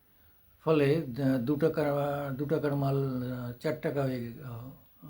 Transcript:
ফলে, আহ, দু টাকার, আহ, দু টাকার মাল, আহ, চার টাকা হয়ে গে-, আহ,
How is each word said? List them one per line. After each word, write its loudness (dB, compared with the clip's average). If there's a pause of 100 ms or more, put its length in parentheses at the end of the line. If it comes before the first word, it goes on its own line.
(640)
ফলে, 4
আহ, 0
দু 0
টাকার, 2
আহ, 0
দু -4
টাকার 0
মাল, 0
আহ, -6
চার -4
টাকা -2
হয়ে -4
গে-, -16
আহ, -12 (380)